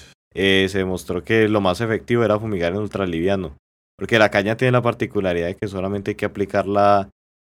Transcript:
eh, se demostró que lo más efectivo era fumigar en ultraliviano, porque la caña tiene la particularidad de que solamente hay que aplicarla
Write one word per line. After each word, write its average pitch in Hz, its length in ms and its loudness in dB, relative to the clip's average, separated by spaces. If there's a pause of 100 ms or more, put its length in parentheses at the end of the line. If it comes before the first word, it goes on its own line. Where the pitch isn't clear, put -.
(340)
eh, 95 360 2
se 98 100 -4
demostró 92 440 -4
que 113 240 2
lo 107 140 2
más 92 200 0
efectivo 117 420 -2
era 104 160 2
fumigar 95 320 -4
en 98 80 -4
ultraliviano, 95 760 -4 (440)
porque 98 180 0
la 107 140 6
caña 107 260 0
tiene 127 140 2
la 123 100 2
particularidad 98 680 -2
de 95 100 -6
que 110 100 -6
solamente 98 440 -4
hay 98 40 -10
que 104 100 -4
aplicarla 101 840 2 (360)